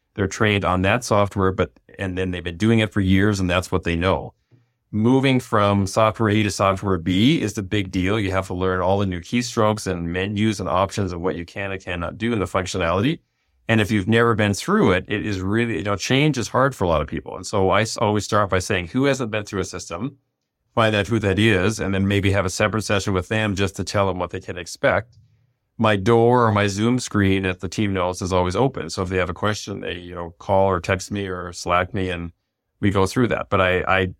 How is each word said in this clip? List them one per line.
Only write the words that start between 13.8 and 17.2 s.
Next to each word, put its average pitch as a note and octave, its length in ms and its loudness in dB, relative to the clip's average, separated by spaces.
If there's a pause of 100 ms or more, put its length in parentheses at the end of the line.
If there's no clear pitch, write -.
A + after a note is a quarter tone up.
if G2+ 100 -2
you've G2+ 160 0
never A#2 280 4
been G#2 180 2
through E3+ 380 2
it, F#2 160 0
it G#2+ 180 -4
is G2 160 -4
really, G#2+ 380 -2
you F#2+ 40 -6
know, G2+ 120 -2
change C3+ 420 0
is G#2+ 100 -4
hard B2+ 280 0
for - 80 -4
a F2+ 40 2
lot D#2+ 140 2
of D2+ 60 -6
people. - 280 -10